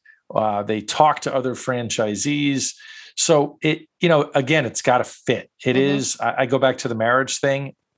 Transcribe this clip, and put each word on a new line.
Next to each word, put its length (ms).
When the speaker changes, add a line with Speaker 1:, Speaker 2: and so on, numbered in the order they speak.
Speaker 1:
Uh, 300
they 180
talked 420
to 120
other 200
franchisees. 1160
So 440
it, 260
you 80
know, 260
again, 300
it's 160
gotta 240
fit. 440
It 120
Speaker 2:
Mm-hmm. 220
Speaker 1:
is, 220
I, 220
I 40
go 140
back 200
to 80
the 80
marriage 440
thing. 340